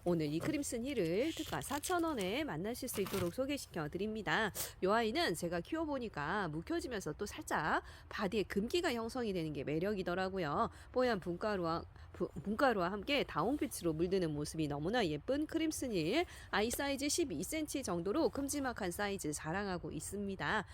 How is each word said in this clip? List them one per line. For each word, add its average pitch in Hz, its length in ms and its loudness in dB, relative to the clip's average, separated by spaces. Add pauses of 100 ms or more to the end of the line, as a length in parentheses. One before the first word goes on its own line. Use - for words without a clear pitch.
오늘 160 300 2
이 160 60 0
크림스닐을 254 960 0
특가 170 260 -4
사천 330 420 0
원에 254 400 0
만나실 226 460 -4
수 - 120 -2
있도록 175 340 0
소개시켜드립니다. 190 1160 0 (300)
요 190 120 4
아이는 233 420 4
제가 170 240 -2
키워보니까 214 880 -2
묵혀지면서 190 680 -2
또 202 140 -4
살짝 254 560 0 (260)
바디에 202 320 0
금기가 254 500 2
형성이 233 400 -2
되는 160 220 0
게 143 100 -4
매력이더라고요. 185 1080 0 (200)
뽀얀 247 280 4
분가루와, 175 640 0 (300)
부-, - 160 -2 (120)
분가루와 208 500 4
함께 214 340 2
다홍빛으로 185 680 0
물드는 170 400 2
모습이 151 340 -2
너무나 170 380 2
예쁜 151 300 0
크림스닐, 302 880 2 (240)
아이 214 220 2
사이즈 277 380 0
십이 285 340 0
센티 302 400 -4
정도로 202 460 2
큼지막한 269 640 -2
사이즈 196 420 -2
자랑하고 175 580 -2
있습니다. 190 840 -2